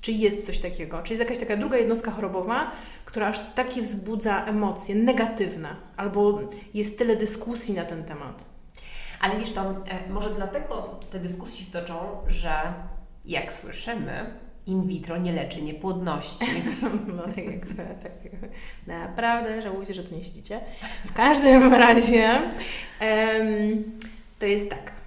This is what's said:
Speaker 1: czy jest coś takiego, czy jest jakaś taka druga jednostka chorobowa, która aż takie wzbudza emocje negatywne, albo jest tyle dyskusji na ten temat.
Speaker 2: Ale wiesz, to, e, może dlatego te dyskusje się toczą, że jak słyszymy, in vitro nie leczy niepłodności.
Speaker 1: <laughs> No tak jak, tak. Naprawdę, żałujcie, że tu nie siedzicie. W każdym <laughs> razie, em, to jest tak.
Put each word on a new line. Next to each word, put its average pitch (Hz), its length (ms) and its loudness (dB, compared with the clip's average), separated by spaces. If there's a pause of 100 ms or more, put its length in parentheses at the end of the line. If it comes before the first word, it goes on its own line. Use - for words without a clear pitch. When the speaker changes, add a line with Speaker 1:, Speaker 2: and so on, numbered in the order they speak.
Speaker 1:
czy 226 100 -2
jest 214 340 2
coś 190 140 0
takiego, 175 440 -6
czy 226 100 -6
jest 226 60 -4
jakaś 233 180 0
taka 220 200 -2
druga 262 200 0
jednostka 226 340 2
chorobowa, 202 600 -4 (340)
która 214 220 -2
aż 214 140 -2 (140)
takie 254 260 -2
wzbudza 202 640 -2
emocje 208 500 -2
negatywne, 214 800 2 (220)
albo 208 420 2 (340)
jest 208 240 -2
tyle 226 180 4
dyskusji 220 580 -4
na 170 120 -4
ten 165 180 -8
temat. 147 420 -12 (760)
Speaker 2:
Ale 196 180 0
wiesz, - 120 -4
to, 190 100 -4
e, 190 480 -6
może 208 200 -2
dlatego - 680 -6 (120)
te 190 80 -8
dyskusje 180 460 -8
się - 60 -16
toczą, 175 240 -8 (320)
że - 260 2 (720)
jak - 280 -6
słyszymy, - 800 -8 (320)
in 185 220 0
vitro 175 300 -4
nie 175 160 0
leczy 147 280 -4
niepłodności. 175 840 -4 (400)
Speaker 1:
<laughs> 208 320 -4
No 170 60 -6
tak 185 220 -6
jak, - 200 -8 (380)
tak. 175 80 -12 (760)
Naprawdę, 220 760 -2
żałujcie, 196 320 -6
że 185 100 -8
tu 165 120 -10
nie 160 80 -8
siedzicie. - 360 -10 (460)
W - 80 -8
każdym 262 640 10
<laughs> 240 100 12
razie, 233 560 8 (580)
em, 220 840 2 (560)
to - 60 -2
jest 202 240 2
tak. - 220 -10 (140)